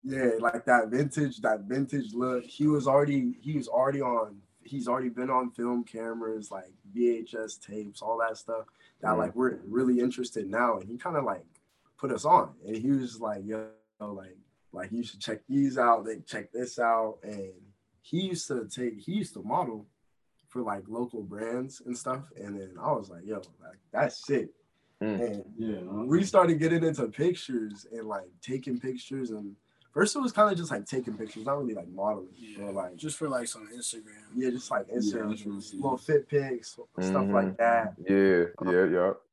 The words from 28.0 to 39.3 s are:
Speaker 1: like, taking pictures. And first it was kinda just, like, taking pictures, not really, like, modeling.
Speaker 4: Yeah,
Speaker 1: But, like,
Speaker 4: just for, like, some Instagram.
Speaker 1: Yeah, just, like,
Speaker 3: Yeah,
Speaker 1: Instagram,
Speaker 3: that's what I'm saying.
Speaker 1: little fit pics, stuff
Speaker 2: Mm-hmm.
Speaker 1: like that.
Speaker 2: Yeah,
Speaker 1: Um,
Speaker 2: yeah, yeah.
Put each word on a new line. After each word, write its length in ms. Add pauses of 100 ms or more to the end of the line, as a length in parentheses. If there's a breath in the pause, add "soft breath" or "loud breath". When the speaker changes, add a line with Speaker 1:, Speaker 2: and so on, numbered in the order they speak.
Speaker 1:
like, 240 (100)
taking 380
pictures. 520
And 240 (360)
first 240
it 40
was 140
kinda 220
just, 160
like, 140
taking 320
pictures, 280
not 140
really, 160
like, 120
modeling. 480
Speaker 4:
Yeah, 300
Speaker 1:
But, 100
like, 220
Speaker 4:
just 200
for, 120
like, 180
some 220
Instagram. 640
Speaker 1:
Yeah, 140
just, 220
like, 160
Speaker 3:
Yeah, 80
Speaker 1:
Instagram, 340
Speaker 3:
that's 160
what 80
I'm 80
saying. 220
Speaker 1:
little 140
fit 300
pics, 440
stuff 160 (100)
Speaker 2:
Mm-hmm. 360
Speaker 1:
like 240
that. 420
Speaker 2:
Yeah, 460 (120)
Speaker 1:
Um, 160
Speaker 2:
yeah, 120
yeah. 280 (200)